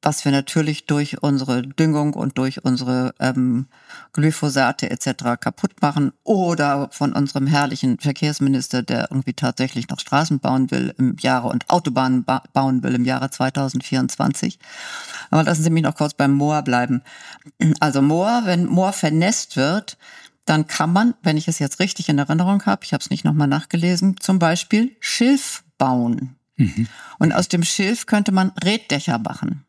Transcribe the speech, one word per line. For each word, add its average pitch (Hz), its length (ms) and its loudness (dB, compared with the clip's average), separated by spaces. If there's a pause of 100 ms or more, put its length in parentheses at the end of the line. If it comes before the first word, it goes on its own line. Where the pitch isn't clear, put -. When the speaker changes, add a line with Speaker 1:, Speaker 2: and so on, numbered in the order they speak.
Speaker 1:
was - 220 -2
wir 143 60 2
natürlich 147 560 0
durch 147 340 -2
unsere 131 400 0
Düngung 147 540 0
und - 240 -4
durch 131 260 -4
unsere, 127 540 0
ähm, 127 480 0 (460)
Glyphosate 147 760 0
et - 140 -6
cetera 120 340 -2
kaputt - 420 -6
machen 147 320 2 (120)
oder 151 680 0
von - 220 -2
unserem 135 320 0
herrlichen 135 540 0
Verkehrsminister, 139 840 0
der 117 300 -4
irgendwie 131 220 -4
tatsächlich 127 560 -4
noch - 100 -8
Straßen 147 400 0
bauen 131 320 0
will 127 260 -2
im 127 220 0
Jahre 127 300 0
und - 200 -6
Autobahnen 131 540 0
ba-, 131 180 -2 (100)
bauen 135 300 0
will 127 140 -2
im 123 100 0
Jahre 131 240 -2
zweitausendvierundzwanzig. - 1300 -2 (720)
Aber 160 140 4
lassen 156 180 0
Sie 165 80 4
mich 165 140 2
noch 139 120 0
kurz 151 200 -2
beim 139 180 2
Moor 147 300 0
bleiben. 123 400 0 (760)
Also 139 220 2
Moor, 185 440 4
wenn 175 200 2
Moor 185 280 2
vernässt 165 640 0
wird, 156 440 0 (460)
dann 156 200 4
kann 165 260 0
man, 220 300 4
wenn 156 160 2
ich 156 100 -2
es 165 120 -2
jetzt 143 200 -2
richtig 185 300 -2
in 147 80 2
Erinnerung 175 480 2
habe, 196 200 0
ich - 80 -4
habe - 100 -4
es - 80 -6
nicht 180 120 -4
nochmal 151 240 2
nachgelesen, 175 720 0
zum 190 200 0
Beispiel 175 600 2
Schilf - 640 0 (140)
bauen. 127 600 0 (180)
Speaker 2:
Mhm. 107 320 0 (320)
Speaker 1:
Und 160 140 4
aus - 160 0
dem 170 140 2
Schilf 202 440 -2
könnte 208 240 2
man 190 200 2 (120)
Reetdächer 165 560 -2
machen. - 500 -6